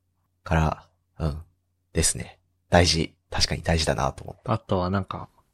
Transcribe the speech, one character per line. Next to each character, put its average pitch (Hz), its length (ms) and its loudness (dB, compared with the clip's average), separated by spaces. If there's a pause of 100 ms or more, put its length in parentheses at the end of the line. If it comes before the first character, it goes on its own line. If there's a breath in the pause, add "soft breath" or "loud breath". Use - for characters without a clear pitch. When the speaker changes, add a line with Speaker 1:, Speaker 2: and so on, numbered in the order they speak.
(420)
Speaker 1:
か - 120 -2
ら、 80 340 0 (300)
う 82 80 -4
ん。 78 160 -6 (500)
で 82 100 0
す - 160 0
ね。 - 220 -14 (280)
大 87 180 8
事。 80 280 0 (160)
確 - 180 0
か - 60 -4
に 80 80 -8
大 85 160 2
事 73 80 0
だ 73 80 2
な 67 180 -2
と - 120 -16
思 - 80 -14
っ - 120 -20
た。 120 80 -2
Speaker 2:
あ 110 60 -2
と - 200 -2
は 90 120 -2
な 98 100 0
ん 92 40 -4
か、 92 240 -12 (240)